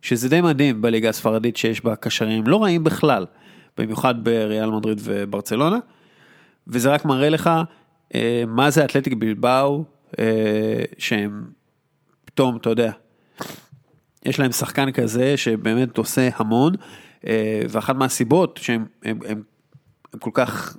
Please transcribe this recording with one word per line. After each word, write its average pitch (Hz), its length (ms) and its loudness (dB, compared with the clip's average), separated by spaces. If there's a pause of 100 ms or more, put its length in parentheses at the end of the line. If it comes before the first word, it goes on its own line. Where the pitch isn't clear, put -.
שזה 123 260 0
די 160 120 4
מדהים 139 420 2
בליגה 113 260 2
הספרדית 110 480 0
שיש 113 280 -2
בה 110 120 0
קשרים 110 500 -2
לא 190 160 4
רעים 170 220 2
בכלל, 135 420 2 (520)
במיוחד 117 460 -2
בריאל 110 460 0
מדריד 107 340 -2
וברצלונה, 107 720 -2 (880)
וזה 120 240 0
רק 143 140 2
מראה 143 240 2
לך, 160 220 2 (640)
אה, 117 320 0
מה 123 240 2
זה 147 140 4
אתלטיק 135 280 0
בלבאו, 127 720 0 (340)
אה, 110 60 0 (760)
שהם 104 460 -2 (800)
פתאום, 127 320 0
אתה 117 140 -2
יודע, 113 220 0 (1300)
יש 131 160 -2
להם 131 120 2
שחקן 135 400 -2
כזה 123 440 0
שבאמת 117 640 0
עושה 127 380 0
המון, 120 380 2 (520)
אה, 110 420 0
ואחת 117 280 -2
מהסיבות 135 680 2
שהם, 113 220 -2 (200)
הם, 113 140 -4 (100)
הם, 107 140 -6 (720)
הם - 60 -16
כל - 160 -8
כך 101 440 -2